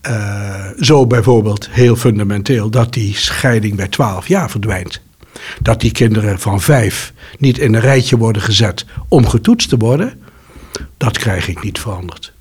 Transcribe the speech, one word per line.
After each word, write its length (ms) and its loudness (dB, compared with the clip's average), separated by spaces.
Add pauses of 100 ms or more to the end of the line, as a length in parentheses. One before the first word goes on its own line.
Eh, 640 -6 (140)
zo 260 4
bijvoorbeeld 640 2
heel 260 4
fundamenteel 760 0
dat 220 0
die 240 -2
scheiding 600 0
bij 120 -4
twaalf 400 -4
jaar 220 0
verdwijnt. 500 -6 (640)
Dat 180 2
die 120 0
kinderen 460 0
van 220 -2
vijf 520 0 (260)
niet 200 2
in 160 2
een 60 2
rijtje 360 2
worden 260 0
gezet 440 0 (220)
om 200 6
getoetst 400 2
te 80 0
worden. 440 0 (760)
Dat 220 -2
krijg 300 -2
ik 140 -8
niet 180 -8
veranderd. 600 -12